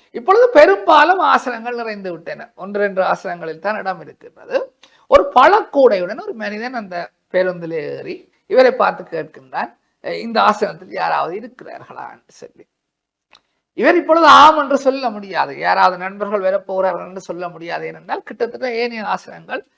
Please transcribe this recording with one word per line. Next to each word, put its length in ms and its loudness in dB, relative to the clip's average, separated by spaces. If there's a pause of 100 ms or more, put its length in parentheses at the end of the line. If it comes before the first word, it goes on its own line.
(120)
இப்பொழுது 380 4
பெரும்பாலும் 720 6
ஆசனங்கள் 560 -2
நிறைந்து 360 -8
விட்டன. 440 -14
ஒன்று 240 -8
ரெண்டு 220 -2
ஆசனங்களில் 580 -4
தான் 160 -4
இடம் 260 -8
இருக்கின்றது. 720 -10 (320)
ஒரு 280 4
பழக்கூடையுடன் 840 4
ஒரு 120 -12
மனிதன் 400 -10
அந்த 380 -10 (200)
பேருந்திலே 400 -2
ஏறி 600 -10 (160)
இவரை 240 4
பார்த்து 320 -2
கேட்கின்றான், 720 -10 (240)
"இந்த 400 -4
ஆசனத்தில் 500 -2
யாராவது 440 -4
இருக்கிறார்களா?" 760 -16
என்று 180 -20
சொல்லி. 400 -20 (1080)
இவர் 220 2
இப்பொழுது 300 4
ஆம் 320 8
என்று 200 0
சொல்ல 320 -2
முடியாது, 480 -6
யாராவது 400 2
நண்பர்கள் 440 -6
வரப்போகிறார்கள் 640 -2
என்று 140 -14
சொல்ல 280 -10
முடியாது. 360 -10
ஏனென்றால் 380 -10
கிட்டத்தட்ட 500 -8
ஏனைய 300 -6
ஆசனங்கள் 600 -10 (120)